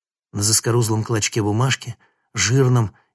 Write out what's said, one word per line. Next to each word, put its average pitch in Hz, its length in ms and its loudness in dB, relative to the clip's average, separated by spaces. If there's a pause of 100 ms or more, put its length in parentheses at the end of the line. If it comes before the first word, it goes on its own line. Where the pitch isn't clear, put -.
(340)
На 101 80 -4
заскорузлом 110 640 0
клочке 110 360 -2
бумажки, 117 540 -2 (380)
жирном 123 600 2 (220)